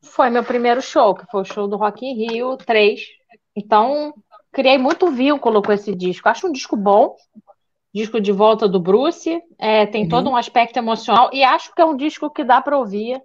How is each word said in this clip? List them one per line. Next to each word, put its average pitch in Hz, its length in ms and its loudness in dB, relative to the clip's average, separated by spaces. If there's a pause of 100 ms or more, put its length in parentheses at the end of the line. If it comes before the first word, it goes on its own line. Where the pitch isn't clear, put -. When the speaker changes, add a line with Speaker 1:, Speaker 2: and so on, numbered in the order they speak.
Speaker 1:
Foi - 280 0
meu 240 140 0
primeiro 240 380 0
show, 233 340 2
que - 120 -20
foi 196 140 -4
o 190 40 -6
show 202 220 -8
do 202 100 -6
Rock 208 280 -4
in 262 100 -8
Rio 233 420 -6
três. 220 440 2 (540)
Então, 247 580 0 (380)
criei 262 260 2
muito 330 340 0
vínculo 254 500 0
com 208 100 -2
esse 202 240 -2
disco. 180 340 -2
Acho 233 180 -4
um 349 40 -2
disco 269 240 -6
bom, 208 400 4 (760)
disco 220 260 -4
de 202 120 0
volta 214 360 2
do 190 120 0
Bruce, 285 600 -2 (180)
é, 214 260 2
tem 214 180 -6
Speaker 2:
Uhum. 165 60 -4
Speaker 1:
todo 240 200 0
um 254 60 -2
aspecto 233 420 0
emocional 226 560 0
e 269 100 2
acho 294 320 0
que 349 60 2
é 320 40 6
um 320 100 0
disco 294 360 -6
que 294 120 -8
dá 247 180 4
pra 285 160 -2
ouvir. 233 480 -4